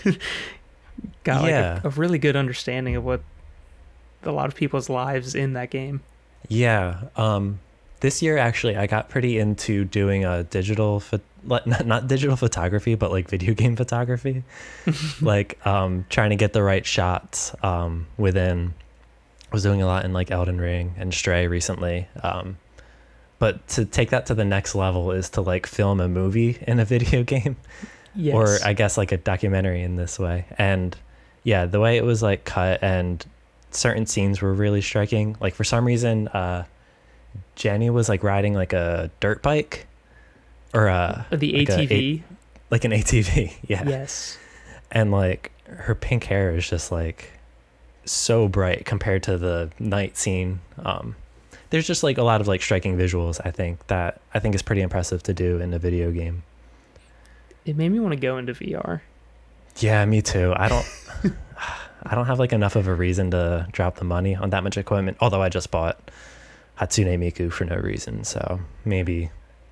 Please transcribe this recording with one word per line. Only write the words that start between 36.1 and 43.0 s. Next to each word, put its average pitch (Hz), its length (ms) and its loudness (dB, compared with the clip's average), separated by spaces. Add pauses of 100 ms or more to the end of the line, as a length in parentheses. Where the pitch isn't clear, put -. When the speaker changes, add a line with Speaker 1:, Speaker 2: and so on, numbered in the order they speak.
Speaker 2:
uh, 90 360 -4 (920)
Jenny 110 340 0
was, 117 200 2
like, 98 140 0
riding, 101 300 2
like, 95 200 0
a 85 360 0 (120)
dirt 104 200 0
bike - 460 -2 (840)
or 113 140 6
a, 87 440 2
Speaker 1:
Or 160 60 2
the 147 220 0
Speaker 2:
like, 143 100 4
a - 40 4
Speaker 1:
A 180 40 4
T 151 80 4
V. 135 420 2
Speaker 2:
A-, - 80 -20 (360)
like 117 140 2
an 113 80 2
<laughs> - 0 -
A 107 80 4